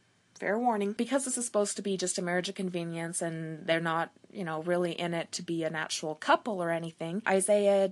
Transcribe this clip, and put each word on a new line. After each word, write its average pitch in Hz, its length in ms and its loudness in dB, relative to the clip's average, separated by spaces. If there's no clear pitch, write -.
fair 196 180 0
warning, 220 360 2
because 240 320 0
this 254 120 -4
is 240 80 -4
supposed 208 300 0
to 208 60 -6
be 196 160 0
just 185 200 -2
a 196 40 -2
marriage 180 260 0
of 196 80 -8
convenience 170 680 -4
and 160 460 -4
they're 165 140 4
not, 165 280 0
you 190 140 -6
know, 160 160 -4
really 175 320 0
in 170 200 -4
it 165 200 -4
to - 80 -8
be 165 240 -4
an 156 100 -2
actual 156 400 -4
couple 233 480 2
or 170 60 0
anything, 165 580 -4
Isaiah 202 640 6